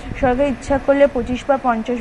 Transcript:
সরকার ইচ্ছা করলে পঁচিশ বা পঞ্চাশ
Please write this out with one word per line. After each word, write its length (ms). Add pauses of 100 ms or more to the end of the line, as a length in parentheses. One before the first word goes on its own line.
(200)
সরকার 260
ইচ্ছা 320
করলে 280
পঁচিশ 420
বা 140
পঞ্চাশ 380